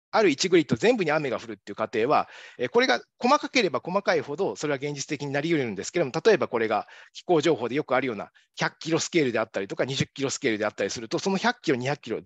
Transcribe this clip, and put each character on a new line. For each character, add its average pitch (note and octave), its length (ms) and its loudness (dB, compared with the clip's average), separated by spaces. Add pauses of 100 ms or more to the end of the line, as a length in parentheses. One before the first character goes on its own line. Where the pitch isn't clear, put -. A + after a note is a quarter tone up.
(120)
あ G#3+ 120 4
る F#3+ 60 6
一 D3+ 200 0
グ F3+ 80 6
リ D#3+ 60 6
ッ - 40 -4
ド B2 80 0
全 A3+ 220 4
部 G3+ 60 0
に D3+ 80 0
雨 D3 180 0
が G#2+ 100 -2
降 A2+ 80 -14
る A2+ 60 -10
っ G2+ 40 -14
て - 140 -16
い - 20 -8
う - 20 -10
仮 A2 160 -4
定 A2 140 0
は、 B2 220 2 (300)
え B2 80 -4
ー、 B2+ 40 -2
こ A#3 100 4
れ B3+ 80 2
が A#3+ 140 0 (180)
細 C4+ 180 4
か C#4+ 120 -4
け C4+ 120 2
れ F#3 80 2
ば C3 140 -2
細 F#3 180 -2
か G3 140 2
い D3+ 60 0
ほ C#3+ 140 -8
ど、 D3+ 200 -2
そ D3+ 120 -6
れ D3 60 0
は C#3 40 -4
現 C#3+ 180 -6
実 C3+ 100 -8
的 C#3+ 200 -6
に C#3+ 60 -6
な C#3 100 0
り D#3+ 80 -2
得 D#3 140 2
る A#2+ 60 -4
ん G2+ 60 -6
で F#2 80 -8
す - 80 -10
け F3 80 -2
ど E3+ 60 2
も、 B2+ 60 -6 (120)
例 A3+ 100 8
え F3+ 40 4
ば A#2+ 100 0
こ A#2+ 120 -2
れ A2+ 80 0
が G#2 200 -2 (260)
気 - 80 -20
候 E3 200 2
情 D#3 140 4
報 A2+ 140 -6
で A#2+ 60 -6
よ D3 80 -2
く C3 120 0
あ C3 60 2
る C3+ 60 -4
よ A#2+ 60 -4
う - 20 -6
な F#2 160 -12 (240)
百 E3 240 -4
キ D#3 120 -6
ロ D#3+ 80 2
ス - 100 -6
ケ E3+ 120 2
ー C#3+ 40 2
ル B2 60 0
で A2+ 80 0
あ A2 40 0
っ A2 80 -8
た G2 100 -4
り G2 60 -6
と D#3+ 80 -10
か、 D#3 100 -2
二 C3 100 -6
十 C3+ 120 -2
キ - 160 -8
ロ C3+ 60 0
ス - 100 -6
ケ C3 100 0
ー - 40 2
ル A2 40 -2
で G#2 80 -2
あ G#2+ 40 0
っ - 40 -14
た - 100 -4
り G2 60 -2
す - 100 -8
る A2+ 100 -12
と、 D#3+ 100 -2
そ G3 100 -2
の F#3+ 80 0
百 A#3 240 0
キ - 100 -2
ロ、 C3 60 2
二 B2 100 -4
百 C#3+ 140 -4
キ - 80 -16
ロ F#2 160 -4